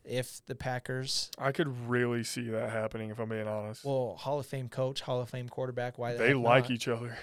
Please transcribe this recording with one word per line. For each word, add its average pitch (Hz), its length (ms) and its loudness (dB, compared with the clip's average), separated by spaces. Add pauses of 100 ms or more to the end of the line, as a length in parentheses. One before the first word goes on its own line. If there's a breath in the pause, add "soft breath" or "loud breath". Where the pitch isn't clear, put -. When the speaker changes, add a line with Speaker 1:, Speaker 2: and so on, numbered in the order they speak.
Speaker 1:
If 123 420 -4
the 117 100 -8
Packers 131 840 -4
Speaker 2:
I 135 140 2
could 127 380 -2
really 120 340 2
see 120 260 -6
that 113 220 0
happening, 110 380 -2
if 107 100 -8
I'm 110 100 -2
being 110 180 -2
honest. 107 360 -6
Speaker 1:
Well, 127 360 0
Hall 143 200 -2
of 127 60 -6
Fame 131 240 -6
coach, 131 320 -2
Hall 127 200 -2
of 120 80 -8
Fame 123 200 -8
quarterback, 123 480 -4
why 120 160 -2
the 113 60 -4
Speaker 2:
They 117 100 6
Speaker 1:
heck 139 80 6
Speaker 2:
like 123 280 10
Speaker 1:
not? 127 60 -4
Speaker 2:
each 120 160 0
other. 120 360 -2